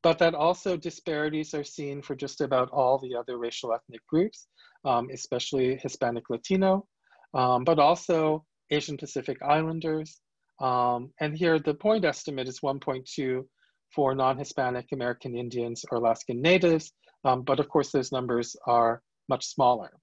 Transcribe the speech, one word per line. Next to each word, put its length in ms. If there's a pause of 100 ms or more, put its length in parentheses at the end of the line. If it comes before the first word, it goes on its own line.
but 180
that 140
also 440
disparities 760
are 100
seen 380
for 140
just 240
about 320
all 280
the 160
other 220
racial 360
ethnic 340
groups, 400 (380)
um, 260
especially 640
Hispanic 540
Latino, 580 (460)
um, 320
but 140
also 680 (260)
Asian 260
Pacific 440
Islanders. 800 (400)
Um, 580
and 180
here 220
the 140
point 320
estimate 420
is 160
one 160
point 340
two 340 (460)
for 220
non-Hispanic 760
American 420
Indians 560
or 60
Alaskan 440
Natives, 520 (320)
um, 160
but 180
of 80
course 240
those 220
numbers 420 (100)
are 360 (260)
much 200
smaller. 440 (100)